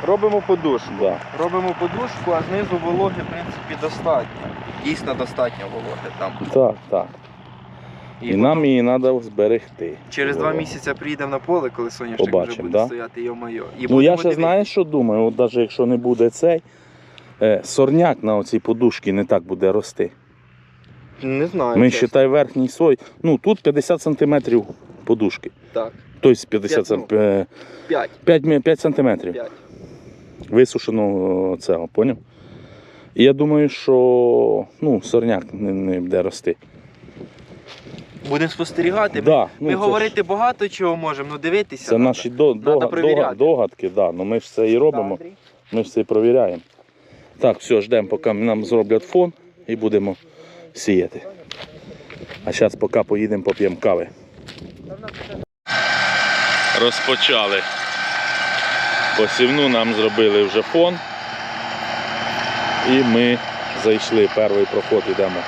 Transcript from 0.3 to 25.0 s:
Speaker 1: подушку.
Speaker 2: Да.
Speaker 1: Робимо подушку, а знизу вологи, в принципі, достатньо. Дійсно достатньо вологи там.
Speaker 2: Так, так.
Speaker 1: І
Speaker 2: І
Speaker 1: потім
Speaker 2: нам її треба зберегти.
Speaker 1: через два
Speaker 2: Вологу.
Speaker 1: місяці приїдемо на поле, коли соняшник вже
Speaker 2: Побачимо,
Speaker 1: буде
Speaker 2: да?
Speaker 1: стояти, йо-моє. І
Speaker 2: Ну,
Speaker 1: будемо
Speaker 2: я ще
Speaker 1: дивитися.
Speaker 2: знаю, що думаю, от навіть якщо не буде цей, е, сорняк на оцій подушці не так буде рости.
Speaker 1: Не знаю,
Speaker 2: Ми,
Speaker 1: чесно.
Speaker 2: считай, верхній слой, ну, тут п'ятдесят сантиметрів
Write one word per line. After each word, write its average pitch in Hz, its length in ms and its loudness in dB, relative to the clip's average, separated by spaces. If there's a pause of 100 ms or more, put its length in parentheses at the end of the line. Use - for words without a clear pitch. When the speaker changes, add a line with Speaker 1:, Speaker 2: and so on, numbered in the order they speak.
Speaker 1:
подушку. 156 440 0 (100)
Speaker 2:
Да. 90 160 2 (220)
Speaker 1:
Робимо 175 420 -2
подушку, 180 520 -6
а 160 180 0
знизу 190 340 -4
вологи, 180 380 0
в - 100 -10
принципі, 170 480 -12
достатньо. 151 680 -4 (360)
Дійсно 139 300 -4
достатньо 123 500 -4 (100)
вологи - 440 -10
там. 95 140 -6 (220)
Speaker 2:
Так, 123 200 4 (160)
так. 90 160 -2 (1160)
Speaker 1:
І - 20 -14
Speaker 2:
І 120 40 -6
Speaker 1:
потім 101 140 0
Speaker 2:
нам 156 220 4
її 131 180 4
треба 127 400 2
зберегти. 104 680 -2 (180)
Speaker 1:
через 139 260 -2
два 156 80 -4
Speaker 2:
Вологу. 156 160 -2
Speaker 1:
місяці 143 380 -8
приїдемо 147 320 -8
на 135 80 -4
поле, 147 380 -2
коли 117 140 -4
соняшник 117 300 -10
вже 95 100 2
Speaker 2:
Побачимо, 98 380 -2
Speaker 1:
буде 98 100 0
Speaker 2:
да? 117 80 2
Speaker 1:
стояти, 120 360 -10
йо-моє. 120 340 -8
І 107 40 -8 (220)
Speaker 2:
Ну, 123 60 -6
Speaker 1:
будемо 131 140 6
Speaker 2:
я 170 120 8
ще 165 80 -2
Speaker 1:
дивитися. 160 180 0
Speaker 2:
знаю, 185 240 2
що 190 200 -2
думаю, 120 400 2
от 113 140 0
навіть 120 160 2
якщо 120 320 0
не 123 100 2
буде 117 340 2
цей, 165 320 0 (800)
е, 107 220 4
сорняк 143 580 2
на 107 140 0
оцій 104 220 -2
подушці 113 540 0
не 98 120 0
так 90 180 2
буде 92 300 0
рости. 87 380 -4 (1120)
Speaker 1:
Не 135 240 -2
знаю, 135 300 -2
Speaker 2:
Ми, 123 140 6
Speaker 1:
чесно. 123 80 -4
Speaker 2:
считай, 135 280 4
верхній 131 420 0
слой, 151 300 2 (240)
ну, 160 160 2
тут 208 240 0
п'ятдесят 151 400 0
сантиметрів 143 600 2 (400)